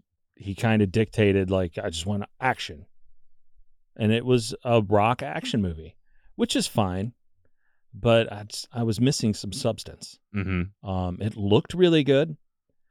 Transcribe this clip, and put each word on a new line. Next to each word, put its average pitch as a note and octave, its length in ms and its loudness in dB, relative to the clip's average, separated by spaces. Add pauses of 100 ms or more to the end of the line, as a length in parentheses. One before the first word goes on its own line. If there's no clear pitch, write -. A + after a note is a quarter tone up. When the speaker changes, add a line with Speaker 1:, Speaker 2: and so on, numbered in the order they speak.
(360)
Speaker 1:
he F#2+ 180 -8
kinda A2 320 4
dictated, G2 640 2
like, F#2+ 280 -2
"I G2+ 120 -6
just D#2+ 160 -8
want G2+ 180 -4 (160)
action." A#2 460 -6 (1080)
And G#2+ 160 0
it A#2 140 2
was B2 300 2 (100)
a A#2 180 4
Rock G#2 400 2
action C#3+ 400 -4
movie, D#2+ 340 -6 (380)
which A3+ 220 -2
is - 100 0
fine. G2 460 -2 (800)
But A2+ 400 2
I, G#2 120 -12
just, - 280 -14
I A#2+ 120 -4
was A2 160 0
missing A#2+ 340 2
some G2+ 180 -10
substance. - 680 -8 (160)
Speaker 2:
Mm-hmm. F#2 540 -4
Speaker 1:
Um, F#2 320 -4
it G#2+ 160 -4
looked G#2 380 0
really E3+ 300 4
good. C#3+ 320 2 (540)